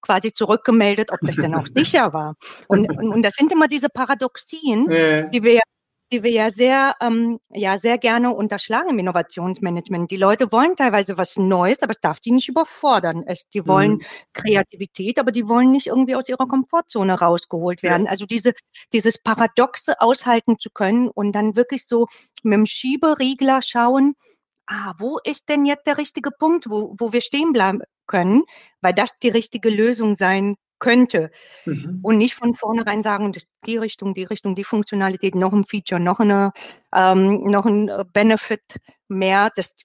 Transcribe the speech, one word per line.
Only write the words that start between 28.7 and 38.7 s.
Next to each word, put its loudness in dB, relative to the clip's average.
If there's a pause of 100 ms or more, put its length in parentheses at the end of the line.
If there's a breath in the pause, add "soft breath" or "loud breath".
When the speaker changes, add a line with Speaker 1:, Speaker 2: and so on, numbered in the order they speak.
Speaker 1:
weil 0
das 0 (120)
die 2
richtige -2
Lösung 0
sein 0 (240)
könnte. 2 (360 loud breath)
Speaker 2:
Mhm. -8
Speaker 1:
Und 2
nicht 2
von -2
vornherein -4
sagen, -4
„D-, -14 (240)
die -4
Richtung, -6
die -8
Richtung, -6
die -8
Funktionalität, -2
noch 0
ein 2
Feature, -6
noch -2
eine, 2 (420 loud breath)
ähm, 4
noch 2
ein, 2
äh, -6
Benefit 0 (460 soft breath)